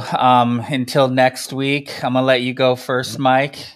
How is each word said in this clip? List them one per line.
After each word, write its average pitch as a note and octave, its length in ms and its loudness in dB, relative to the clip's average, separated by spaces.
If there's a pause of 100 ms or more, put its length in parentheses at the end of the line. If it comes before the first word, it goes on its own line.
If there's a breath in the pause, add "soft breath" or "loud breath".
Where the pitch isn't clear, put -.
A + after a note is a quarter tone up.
(180)
Um, A#2+ 520 4
until C3 400 0
next B2+ 440 0
week, C#3 500 -4
I'm B2+ 100 -4
gonna C3 120 2
let C3 160 2
you B2 140 -4
go B2+ 200 2
first, B2+ 440 -6
Mike. C3+ 380 2 (180)